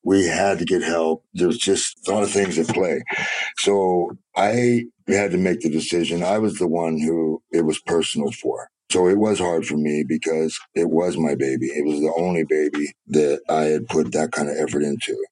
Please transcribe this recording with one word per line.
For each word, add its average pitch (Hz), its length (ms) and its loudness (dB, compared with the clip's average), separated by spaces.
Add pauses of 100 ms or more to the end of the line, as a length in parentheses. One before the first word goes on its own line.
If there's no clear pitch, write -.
We 98 220 4
had 90 320 0
to 87 60 -2
get 87 180 0
help. 80 500 0
There 90 140 0
was 87 120 0
just - 380 0 (100)
a 98 60 -2
lot 104 120 2
of 101 60 -2
things 98 280 0
at 80 100 0
play. 85 340 0 (560)
So 92 520 2 (260)
I 120 500 2 (200)
had 98 240 2
to 90 80 0
make 90 220 2
the 80 100 0
decision. 85 540 -2
I 98 140 2
was 107 200 -2
the 92 80 0
one 82 320 0
who 80 420 0 (120)
it 85 100 2
was 78 160 0
personal 80 540 -2
for. - 360 -6 (220)
So 90 160 4
it 98 120 4
was 107 200 2
hard 87 260 0
for 76 120 -4
me 76 300 0
because 80 520 -2 (160)
it 85 160 2
was 85 260 0
my 76 200 0
baby. 67 300 -2
It 73 200 -2
was 73 140 -2
the 78 160 0
only 87 280 0
baby 73 480 -2 (160)
that 71 400 2
I 80 140 2
had 76 240 0
put 80 260 0
that 78 200 -2
kind 73 160 -2
of 73 80 -4
effort 73 260 -2
into. 71 340 -4 (160)